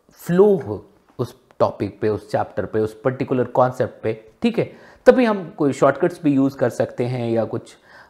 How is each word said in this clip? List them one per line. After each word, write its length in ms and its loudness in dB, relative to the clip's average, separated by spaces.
फ्लो 440 4
हो 300 -6
उस 220 -8
टॉपिक 420 -2
पे, 80 0
उस 220 -6
चैप्टर 340 -4
पे, 140 -4
उस 220 -4
पर्टिकुलर 420 -2
कॉन्सेप्ट 600 -2
पे, 280 -8
ठीक 180 0
है, 120 -4
तभी 200 8
हम 320 -4
कोई 160 2
शॉर्टकट्स 500 0
भी 100 2
यूज़ 240 0
कर 120 0
सकते 360 -4
हैं 260 -4
या 140 0
कुछ, 300 -10